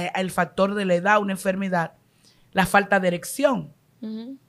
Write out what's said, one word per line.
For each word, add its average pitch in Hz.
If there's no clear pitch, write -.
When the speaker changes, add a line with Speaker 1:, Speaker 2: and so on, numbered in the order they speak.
Speaker 1:
al 185
factor 190
de 208
la 180
edad, 202
una 196
enfermedad, 185
la 190
falta 202
de 185
erección 175
Speaker 2:
Ujú. 226